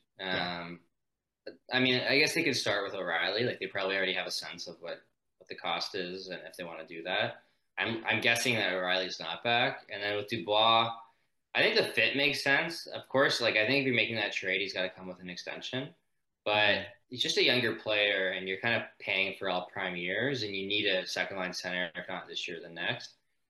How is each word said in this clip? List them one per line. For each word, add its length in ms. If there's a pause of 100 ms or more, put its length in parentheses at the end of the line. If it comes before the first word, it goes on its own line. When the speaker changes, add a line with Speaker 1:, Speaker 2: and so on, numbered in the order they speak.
(200)
Speaker 1:
Yeah. 420
Speaker 2:
Um, 180 (920)
I 60
mean, 280
I 120
guess 160
they 80
could 120
start 280
with 100
O'Reilly. 520
Like, 140
they 60
probably 300
already 180
have 140
a 40
sense 360
of 120
what, 220 (380)
what 100
the 60
cost 400
is 320
and 200
if 80
they 80
wanna 220
do 180
that. 380 (380)
I'm, 260
I'm 160
guessing 340
that 160
O'Reilly's 480
not 240
back. 480
And 120
then 140
with 100
Dubois, 640 (640)
I 60
think 140
the 80
fit 320
makes 280
sense. 440
Of 220
course, 320
like, 160
I 100
think 140
if 40
you're 100
making 200
that 160
trade, 300
he's 120
gotta 160
come 180
with 120
an 100
extension. 600 (560)
But 80
Speaker 1:
Mm-hmm. 300 (260)
Speaker 2:
he's 120
just 160
a 60
younger 320
player, 540
and 180
you're 120
kind 160
of 80 (160)
paying 380
for 120
all 220
prime 240
years, 480
and 120
you 120
need 200
a 180
second 320
line 160
center, 420
if 140
not 180
this 200
year, 140
then 120
next. 380 (380)